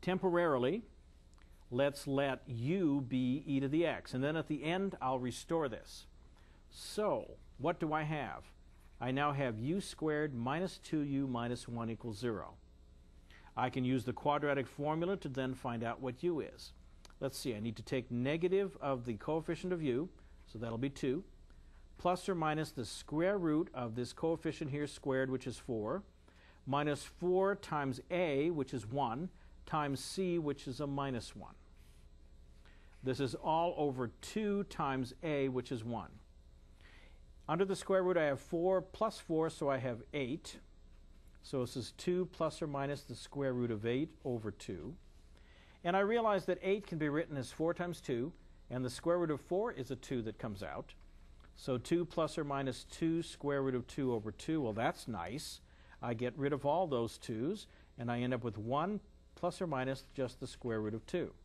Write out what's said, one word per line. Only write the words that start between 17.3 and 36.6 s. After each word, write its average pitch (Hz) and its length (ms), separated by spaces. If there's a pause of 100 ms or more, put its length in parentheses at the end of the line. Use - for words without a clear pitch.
see, 123 180
I 104 40
need 110 160
to 113 80
take 127 260
negative 165 720
of 131 240
the 120 80
coefficient 160 580
of 170 120
u, 139 260 (380)
so - 100
that'll 113 220
be 135 100
two, 139 340 (760)
plus 180 280
or 196 60
minus 156 380
the 127 120
square 170 540
root 165 340
of 120 220
this 123 180
coefficient 160 600
here 147 160
squared, 131 420
which 131 160
is 123 140
four, 120 420 (640)
minus 143 380
four 185 520
times 143 540
a, 165 400
which 147 240
is 110 140
one, 135 420 (380)
times 143 360
c, 180 360
which 143 280
is 127 120
a 147 80
minus 139 480
one. - 180 (1500)
This 131 160
is 131 160
all 165 420
over 131 320 (100)
two 208 440
times 135 580
a, 143 280
which 127 220
is 117 120
one. 113 260 (1400)